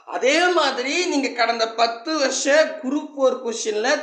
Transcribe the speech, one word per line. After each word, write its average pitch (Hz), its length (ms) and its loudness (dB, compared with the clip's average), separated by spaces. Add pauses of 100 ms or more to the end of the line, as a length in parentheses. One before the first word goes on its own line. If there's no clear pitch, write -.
அதே 311 420 2
மாதிரி 294 580 0
நீங்க 285 220 0
கடந்த 233 460 0
பத்து 233 440 -2
வருஷ 285 680 2
குரூப் 294 340 -4
ஃபோர் 254 240 2
கொஸ்டின்ல 220 460 -2 (160)